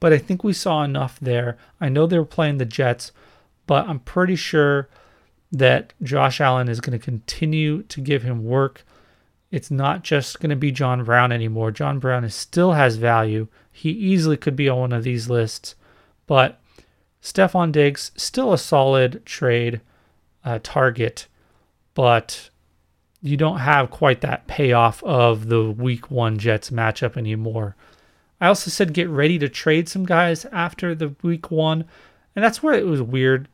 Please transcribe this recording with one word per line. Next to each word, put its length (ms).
But 140
I 20
think 260
we 120
saw 280
enough 380
there. 380
I 80
know 160
they 120
were 60
playing 320
the 80
Jets, 480
but 200
I'm 120
pretty 380
sure 520
that 400
Josh 380
Allen 260
is 140
gonna 180
continue 840
to 180
give 220
him 200
work. 440
It's 200
not 320
just 380
gonna 160
be 160
John 320
Brown 260
anymore. 420
John 260
Brown 260
is, 100
still 380
has 240
value. 520
He 200
easily 480
could 180
be 140
on 80
one 160
of 100
these 240
lists. 460
But 320
Stefon 480
Diggs, 460
still 380
a 40
solid 680
trade, 560
uh, 200
target, 640
but 560
you 160
don't 220
have 300
quite 300
that 260
payoff 560
of 460
the 220
week 400
one 260
Jets 320
matchup 480
anymore. 580
I 100
also 220
said 220
get 160
ready 300
to 100
trade 400
some 160
guys 400
after 500
the 280
week 280
one, 360
and 80
that's 180
where 120
it 100
was 160
weird. 540